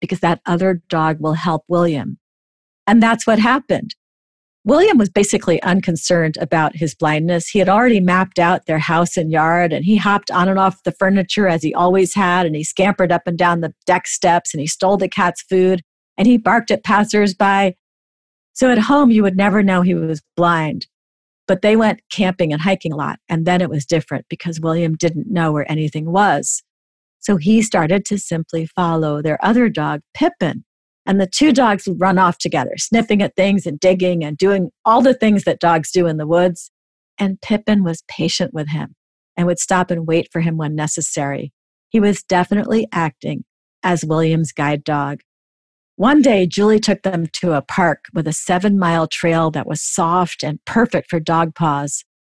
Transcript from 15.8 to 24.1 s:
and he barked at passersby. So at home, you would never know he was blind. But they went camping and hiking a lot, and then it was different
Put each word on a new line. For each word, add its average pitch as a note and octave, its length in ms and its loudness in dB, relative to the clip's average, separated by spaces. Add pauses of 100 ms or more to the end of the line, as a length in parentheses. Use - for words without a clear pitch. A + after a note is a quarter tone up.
and G3 100 2
he B3 100 6
barked A3+ 340 0
at - 140 -2
passersby. G3+ 920 2 (800)
So B3+ 160 4
at A#3+ 80 4
home, C4+ 320 4
you G#3+ 120 4
would F#3+ 140 0
never G3+ 260 2
know F#3 200 2
he F3+ 120 2
was D#3+ 280 -4 (140)
blind. E3 500 0 (600)
But F#3+ 140 0
they G#3+ 160 4
went A3 240 2 (100)
camping F#3 420 -2
and D3+ 100 -4
hiking F#3 300 -2
a D3 40 -8
lot, D3 220 -8 (100)
and E3 160 -2
then F3+ 160 2
it F3 80 -2
was D3+ 160 -4
different D3+ 460 -4